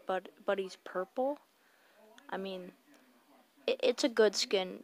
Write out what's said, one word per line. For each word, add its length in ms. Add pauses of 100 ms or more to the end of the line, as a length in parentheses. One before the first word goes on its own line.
but, 240 (160)
but 140
he's 260
purple. 520 (920)
I 80
mean, 340 (960)
it, 160
it's 220
a 40
good 240
skin. 500